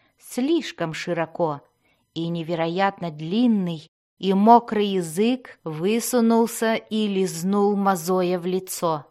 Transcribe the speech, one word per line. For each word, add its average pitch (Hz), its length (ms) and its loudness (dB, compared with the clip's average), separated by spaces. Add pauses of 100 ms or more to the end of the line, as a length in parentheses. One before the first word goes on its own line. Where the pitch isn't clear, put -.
(180)
слишком 254 760 -4
широко, 160 680 -4 (520)
и 165 140 -6
невероятно 170 840 -2
длинный 175 760 0 (300)
и 190 140 0
мокрый 214 540 4
язык 196 760 -2
высунулся 226 1120 2
и 214 320 -4
лизнул 190 680 0
Мазоя 185 640 0
в 170 60 -10
лицо. 180 640 -4